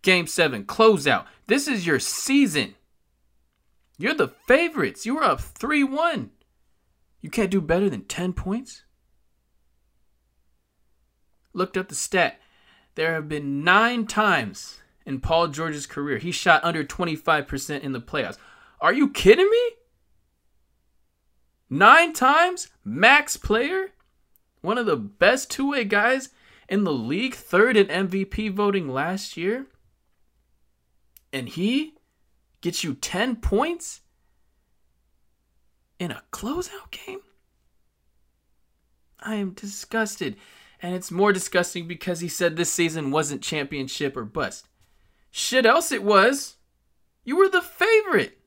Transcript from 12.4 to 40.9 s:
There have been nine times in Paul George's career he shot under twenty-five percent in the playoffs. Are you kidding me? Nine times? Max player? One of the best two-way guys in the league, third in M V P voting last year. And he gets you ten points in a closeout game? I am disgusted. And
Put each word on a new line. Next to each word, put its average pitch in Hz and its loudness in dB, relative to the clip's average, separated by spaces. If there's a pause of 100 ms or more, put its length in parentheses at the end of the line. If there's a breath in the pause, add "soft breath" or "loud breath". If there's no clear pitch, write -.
There 160 -2
have 156 -6
been 143 -4
nine 220 2
times 165 -2 (260)
in 135 -8
Paul 165 2
George's 151 -6
career 143 -6
he 170 -8
shot - 2
under 160 -2
twenty-five 156 -2
percent 143 -8
in 135 -6
the 123 -8
playoffs. 120 -6 (440 soft breath)
Are 160 2
you 277 2
kidding 359 6
me? 466 2 (2000)
Nine 247 8
times? 330 2 (160)
Max 254 4
player? 330 -4 (680)
One 202 -2
of 240 -2
the 160 2
best 180 0
two-way 277 -2
guys 226 0 (400 soft breath)
in 202 0
the 165 0
league, 147 -4
third 220 2
in 196 4
M 185 -2
V 190 -2
P 214 -6
voting 196 -2
last 160 -6
year. 220 -4 (1700)
And 127 -8
he 254 -2 (680)
gets 175 -6
you 143 -4
ten 226 -4
points 311 -4 (2000)
in 175 -8
a - -12
closeout 359 -10
game? 392 -16 (2000)
I 220 -8
am 196 -6
disgusted. 202 -8 (440 soft breath)
And 180 -6